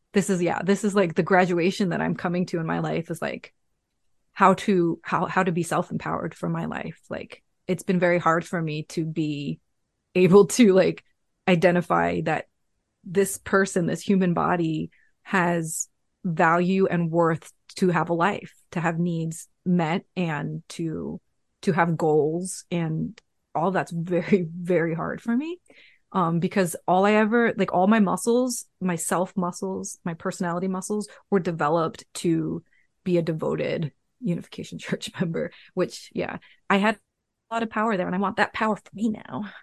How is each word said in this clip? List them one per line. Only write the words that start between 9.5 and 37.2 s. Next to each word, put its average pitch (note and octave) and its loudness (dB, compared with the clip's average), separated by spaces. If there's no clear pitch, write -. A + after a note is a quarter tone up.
able F#3 8
to, G3+ 6
like, E3 4
identify F3 2
that - -2
this G3 0
person, - 0
this D#3+ -4
human F#3 2
body, E3 0
has F3 -2
value F3+ 2
and E3+ 0
worth E3 0
to F#3 2
have E3 2
a E3+ 0
life, F3 -2
to F3 -4
have E3 0
needs E3 -4
met, F3 0
and D#3 -4
to, E3 -8
to F#3 0
have E3+ 2
goals, D#3 0
and E3 -4
all E3 0
that's F3+ -2
very, E3+ 0
very E3+ 0
hard D#3+ -6
for A#3 -4
me. D#4+ -4
Um, E3+ 0
because F3+ 0
all F#3 4
I G#3 4
ever, A3 2
like, F#3 -2
all F3+ 4
my A3 6
muscles, A#3 0
my F3+ -2
self F3+ -2
muscles, F#3+ -6
my E3+ -6
personality F3 -4
muscles G3+ -4
were G3 2
developed D#3+ 0
to E3 -2
be F3+ 0
a E3+ 2
devoted D3+ -4
Unification E3+ -8
<laughs> - -
Church - -8
member, E3 -4
which, - -6
yeah, - -6
I G3 6
had G#3+ 2